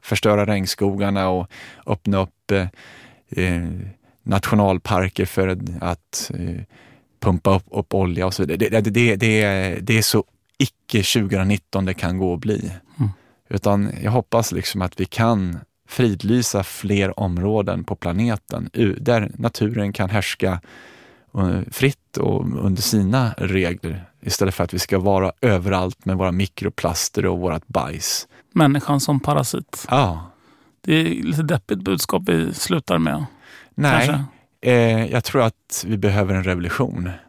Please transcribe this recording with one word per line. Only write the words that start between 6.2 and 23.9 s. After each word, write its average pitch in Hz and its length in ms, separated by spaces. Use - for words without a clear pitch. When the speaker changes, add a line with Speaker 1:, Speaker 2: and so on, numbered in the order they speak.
Speaker 1:
eh, 87 280
pumpa 95 360
upp, 92 160
upp - 220
olja 90 320
och 95 80
så 98 120
vidare. 78 120
Det, 101 120
det, 107 120
det, 107 100
det, 113 240
det 107 260
är, 95 400
det 113 160
är 113 40
så 107 220
icke - 460
tjugonitton 98 840
det 92 80
kan 90 240
gå 92 140
och 87 80
bli. 101 320
Speaker 2:
Mm. 110 120
Speaker 1:
Utan 101 420
jag 107 100
hoppas 117 400
liksom 92 300
att 90 180
vi 95 60
kan 101 540
fridlysa 110 760
fler 98 560
områden 95 640
på 101 120
planeten 90 800
u-, 107 280
där 117 340
naturen 110 580
kan 95 160
härska, 95 520
eh, 92 240
fritt - 460
och - 480
under 98 160
sina 110 560
regler, 92 680